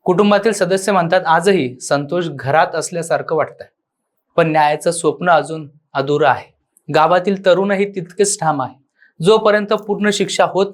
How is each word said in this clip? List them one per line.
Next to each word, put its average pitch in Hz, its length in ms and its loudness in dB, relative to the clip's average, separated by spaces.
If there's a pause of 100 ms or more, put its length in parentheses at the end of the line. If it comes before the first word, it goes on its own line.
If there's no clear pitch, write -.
कुटुंबातील 202 480 2
सदस्य 190 400 -2
म्हणतात 180 340 2
आजही 165 540 0
संतोष 147 480 -2
घरात 147 460 0
असल्यासारखं 160 640 -4
वाटतंय, - 320 -6 (680)
पण 165 140 2
न्यायाचं 156 400 0
स्वप्न 165 400 -2
अजून 156 400 0 (220)
अधुरं 147 360 0
आहे. - 260 -2 (400)
गावातील 180 520 2
तरुणही 196 480 2
तितकेच 196 460 -4
ठाम 151 220 -2
आहे. - 240 -12 (380)
जोपर्यंत 208 480 2
पूर्ण 208 400 -2
शिक्षा 190 320 -2
होत 185 300 0